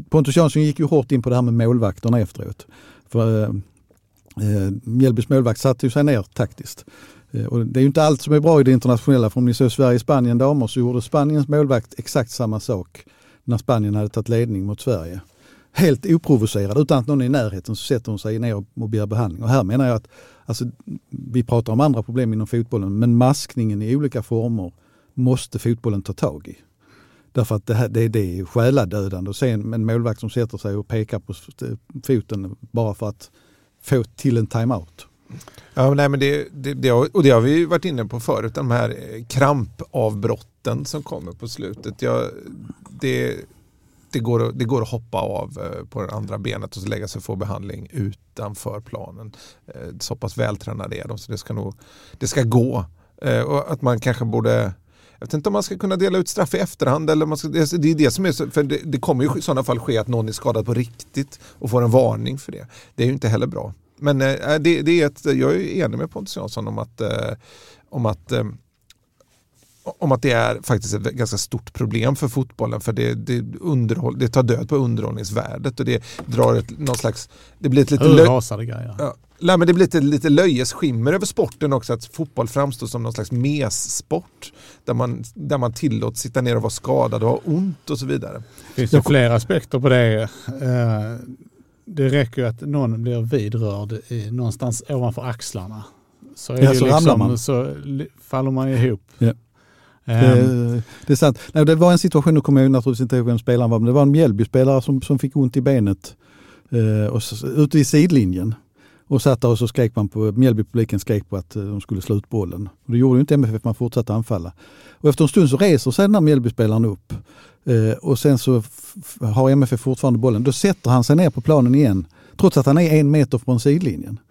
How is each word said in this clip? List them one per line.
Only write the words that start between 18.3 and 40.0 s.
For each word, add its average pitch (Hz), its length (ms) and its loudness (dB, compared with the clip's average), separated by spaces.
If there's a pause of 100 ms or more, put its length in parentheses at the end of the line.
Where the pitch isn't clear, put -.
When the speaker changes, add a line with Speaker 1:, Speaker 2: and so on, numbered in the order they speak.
Speaker 1:
ner 113 160 -4
och, 101 100 -8 (100)
och 113 140 -8
begär 107 180 -2
behandling. 104 360 -4
Och 113 60 -4
här 127 160 4
menar 127 220 0
jag 120 100 0
att, - 120 -8 (380)
alltså, 123 180 -6 (460)
vi 127 320 -4
pratar 117 300 -2
om 123 80 2
andra 139 220 2
problem 117 300 -4
inom 107 140 -4
fotbollen, 107 520 -4
men 117 180 4
maskningen 117 680 0
i 117 140 -2
olika 127 260 -4
former 113 500 -4 (420)
måste 127 440 -2
fotbollen 117 440 -2
ta 101 100 -10
tag 76 360 -6
i. - 80 -18 (760)
Därför 110 220 0
att 98 120 -4
det 113 80 0
här, 113 140 0
det, 113 200 0
det 98 300 -2
är 95 60 -6
själadödande 101 840 0
att 101 60 -10
se 127 140 0
en, 110 240 -4
en 110 120 -2
målvakt 113 340 -2
som 113 100 -8
sätter 110 280 -4
sig 101 180 -6
och 104 120 -8
pekar 107 300 -4
på - 140 -14
s-, - 440 -12 (300)
foten 104 540 -4
bara 113 340 -4
för 107 140 -8
att - 220 -14 (520)
få 123 220 0
till - 320 -2
en 110 100 0
timeout. 113 600 -4 (680)
Speaker 2:
Ja, 135 140 2
men 143 80 2
nej, 143 120 2
men 139 120 0
det, 143 320 0
det, 139 220 -8
det 131 140 0
har, 123 280 4
och 175 60 4
det 139 80 8
har 117 100 8
vi 139 160 4
ju 165 100 2
varit 165 180 0
inne 135 200 -4
på - 160 -10
förut, 113 340 -4
de 139 160 -2
här, 120 200 0
eh, 113 340 -12
krampavbrotten 123 1600 -2